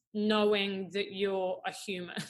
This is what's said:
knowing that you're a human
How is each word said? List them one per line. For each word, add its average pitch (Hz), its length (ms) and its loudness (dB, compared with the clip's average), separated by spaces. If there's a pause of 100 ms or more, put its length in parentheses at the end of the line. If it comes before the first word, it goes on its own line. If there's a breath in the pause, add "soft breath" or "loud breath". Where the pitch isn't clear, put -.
(140)
knowing 208 800 2
that 202 200 -4
you're 190 540 0
a 175 60 -4
human 180 580 -6